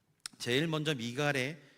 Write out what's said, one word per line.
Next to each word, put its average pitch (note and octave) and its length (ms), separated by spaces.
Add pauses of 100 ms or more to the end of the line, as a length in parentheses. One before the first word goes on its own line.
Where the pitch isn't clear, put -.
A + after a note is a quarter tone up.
(380)
제일 C#3+ 280
먼저 D#3 260
미갈의 C3+ 680 (160)